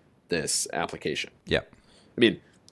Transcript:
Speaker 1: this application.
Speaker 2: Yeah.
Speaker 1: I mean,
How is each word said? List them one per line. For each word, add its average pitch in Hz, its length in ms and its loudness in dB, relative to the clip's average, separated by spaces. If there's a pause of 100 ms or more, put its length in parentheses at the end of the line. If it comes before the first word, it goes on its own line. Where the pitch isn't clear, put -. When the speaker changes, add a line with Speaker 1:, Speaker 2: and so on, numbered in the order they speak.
(300)
Speaker 1:
this 76 440 -2
application. 80 580 -4 (140)
Speaker 2:
Yeah. 76 160 0 (560)
Speaker 1:
I - 20 -8
mean, 139 220 6 (300)